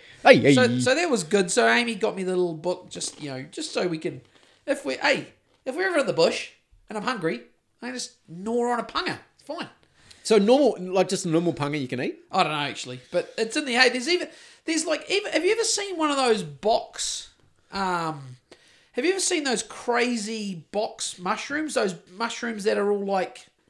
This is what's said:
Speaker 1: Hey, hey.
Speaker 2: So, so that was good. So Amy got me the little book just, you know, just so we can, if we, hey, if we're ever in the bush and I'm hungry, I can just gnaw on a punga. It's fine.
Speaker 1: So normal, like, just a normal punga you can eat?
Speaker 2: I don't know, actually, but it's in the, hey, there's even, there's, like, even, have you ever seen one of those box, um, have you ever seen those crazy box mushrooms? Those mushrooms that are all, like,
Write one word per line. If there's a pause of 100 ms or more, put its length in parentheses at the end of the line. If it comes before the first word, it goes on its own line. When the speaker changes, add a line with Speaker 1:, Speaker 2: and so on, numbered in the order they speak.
(240)
Speaker 1:
Hey,
hey.
Speaker 2:
So,
so
that
was
good.
So
Amy
got
me
the
little
book
just,
you
know,
just
so
we
can, (460)
if
we,
hey, (360)
if
we're
ever
in
the
bush (380)
and
I'm
hungry, (400)
I
can
just (160)
gnaw
on
a
punga. (200)
It's
fine. (560)
Speaker 1:
So
normal,
like,
just
a
normal
punga
you
can
eat? (120)
Speaker 2:
I
don't
know,
actually, (100)
but
it's
in
the,
hey,
there's
even, (380)
there's,
like,
even,
have
you
ever
seen
one
of
those
box, (420)
um, (560)
have
you
ever
seen
those
crazy
box
mushrooms?
Those (240)
mushrooms
that
are
all,
like, (240)